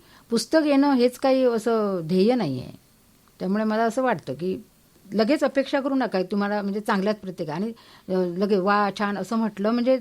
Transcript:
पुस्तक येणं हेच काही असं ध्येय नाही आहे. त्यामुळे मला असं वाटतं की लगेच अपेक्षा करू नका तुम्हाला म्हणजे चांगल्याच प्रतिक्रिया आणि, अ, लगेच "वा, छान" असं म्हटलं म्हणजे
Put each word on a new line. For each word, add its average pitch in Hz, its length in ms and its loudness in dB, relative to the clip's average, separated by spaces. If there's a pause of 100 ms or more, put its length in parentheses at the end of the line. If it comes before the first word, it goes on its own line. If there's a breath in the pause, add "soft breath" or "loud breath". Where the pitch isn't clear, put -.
(300 soft breath)
पुस्तक 233 360 2
येणं 285 280 4
हेच 247 240 2
काही 262 260 2
असं 220 600 0
ध्येय 185 320 4
नाही 147 240 -2
आहे. - 120 -12 (680)
त्यामुळे 190 240 -2
मला 220 200 0
असं 233 200 0
वाटतं 202 300 -2
की 185 300 -6 (500)
लगेच 226 300 2
अपेक्षा 269 360 0
करू 269 160 -2
नका 220 280 0
तुम्हाला 202 380 -2
म्हणजे 196 180 -4
चांगल्याच 208 360 0
प्रतिक्रिया 175 400 -8
आणि, 196 120 -4 (460 loud breath)
अ, 180 240 0
लगेच 208 220 2
"वा, 202 300 2 (100)
छान" 202 180 -2
असं 190 180 -6
म्हटलं 220 360 -2
म्हणजे 240 300 2